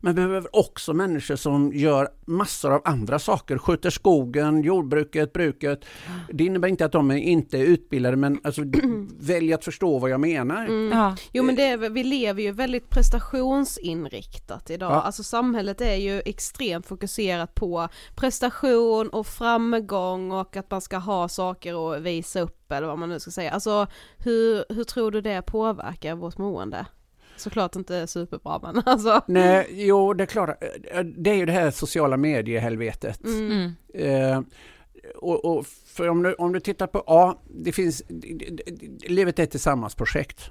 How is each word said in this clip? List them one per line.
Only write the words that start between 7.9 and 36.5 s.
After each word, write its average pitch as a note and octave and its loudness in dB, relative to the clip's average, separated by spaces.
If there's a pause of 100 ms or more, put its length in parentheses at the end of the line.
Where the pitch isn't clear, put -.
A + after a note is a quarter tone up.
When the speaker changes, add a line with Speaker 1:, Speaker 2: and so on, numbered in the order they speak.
Speaker 1:
men C#3 2
alltså, D3 -2 (280)
<clears throat> G#3 -6
välj D#3+ 0
att D#3+ -2
förstå E3 0
vad C3 0
jag C3 0
menar. D#3+ 0
Speaker 2:
Mm. A3 0
Speaker 3:
Ja. G3 2 (160)
Speaker 2:
Jo, B3+ 0
men C4 4
det C4 2
är, C4 2 (120)
vi A#3+ -2
lever A#3 -2
ju G3+ -2
väldigt B3 -4
prestationsinriktat A#3 0
idag. E3+ -4
Speaker 1:
Ja. D3+ 4
Speaker 2:
Alltså, G3+ -6
samhället A#3 -2
är A#3+ 2
ju G3 -2
extremt F3+ -6
fokuserat F#3 -4
på E3+ -2 (280)
prestation A#3 2
och G#3+ -4
framgång G#3 -2
och F#3+ -6
att F#3+ -10
man F#3+ -4
ska - -10
ha F#3 -2
saker F3 -6
att D#3 -8
visa E3+ -4
upp - -6
eller C#3+ -4
vad D#3 -6
man E3+ -6
nu E3+ -6
ska - -16
säga. E3+ -6
Alltså, G#3 0 (320)
hur, A3+ 2 (100)
hur A#3 -4
tror A3+ -2
du G#3+ -2
det G3+ -4
påverkar F3+ -4
vårt E3+ -12
mående? F#3 -6 (520)
Såklart G3 -4
inte F3 -6
superbra, - -8
men - -2
<laughs> - 0
alltså. A3+ 6
Speaker 1:
Nej, F#3 6
jo, G3 4
det F#3+ 0
är - -6
klart. F3+ -2 (540)
Det E3+ 2
är G#3+ 4
ju F3+ 2
det E3 2
här F3 4
sociala C#3+ 0
mediehelvetet. A2+ -2
Speaker 2:
Mm. G#3+ -2 (200)
Speaker 1:
Mm. C3+ 2
Eh, C3 0 (760)
och, - -2
och D#3+ 0
för - -6
om E3+ 2
du, F3+ 2
om F3 -2